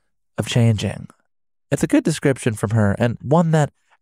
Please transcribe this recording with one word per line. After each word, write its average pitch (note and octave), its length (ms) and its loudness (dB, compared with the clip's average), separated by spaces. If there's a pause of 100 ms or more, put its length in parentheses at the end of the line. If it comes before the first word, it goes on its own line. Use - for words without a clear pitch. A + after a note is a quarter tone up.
(380)
of A2 100 -4
changing. A2+ 600 0 (640)
It's - 120 0
a - 40 0
good D4 160 2
description C#3+ 500 -2
from G#2+ 180 -6
her, G#2+ 280 2
and A#2+ 220 -2
one D#3+ 300 2
that D3+ 200 2 (300)